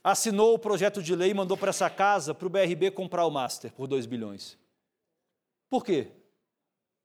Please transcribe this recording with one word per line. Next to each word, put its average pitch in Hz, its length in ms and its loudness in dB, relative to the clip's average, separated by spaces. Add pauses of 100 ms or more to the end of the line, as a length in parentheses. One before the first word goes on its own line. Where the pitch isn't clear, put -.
assinou 208 500 4
o 226 60 2
projeto 202 420 0
de 170 140 -2
lei 180 160 2
e - 20 -2
mandou 190 240 0
pra 196 140 0
essa 175 180 0
casa 196 420 2
pro 180 160 -8
B 180 120 0
R 180 160 2
B 190 160 0
comprar 175 340 -2
o 156 60 2
Master 123 420 -6
por 135 140 -8
dois 131 180 -2
bilhões. 110 500 -10 (1120)
Por 254 160 -2
quê? 170 280 -2 (920)